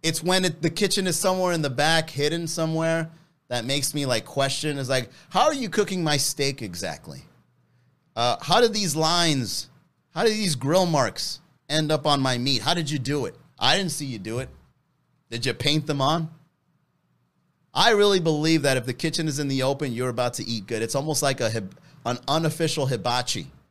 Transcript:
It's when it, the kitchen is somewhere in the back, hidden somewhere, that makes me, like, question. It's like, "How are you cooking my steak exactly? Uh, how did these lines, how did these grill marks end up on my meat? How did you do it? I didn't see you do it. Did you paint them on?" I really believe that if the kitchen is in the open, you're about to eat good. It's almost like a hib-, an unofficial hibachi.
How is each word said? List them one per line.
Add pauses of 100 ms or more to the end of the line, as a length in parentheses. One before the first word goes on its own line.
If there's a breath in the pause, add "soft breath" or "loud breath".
It's
when
it,
the
kitchen
is
somewhere
in
the
back,
hidden
somewhere, (380 loud breath)
that
makes
me,
like,
question.
It's
like, (200 loud breath)
"How
are
you
cooking
my
steak
exactly? (880)
Uh,
how
did
these
lines, (460)
how
did
these
grill
marks (300)
end
up
on
my
meat?
How
did
you
do
it? (220)
I
didn't
see
you
do
it. (840)
Did
you
paint
them
on?" (1400)
I
really
believe
that
if
the
kitchen
is
in
the
open,
you're
about
to
eat
good.
It's
almost
like
a
hib-, (300 loud breath)
an
unofficial
hibachi. (200)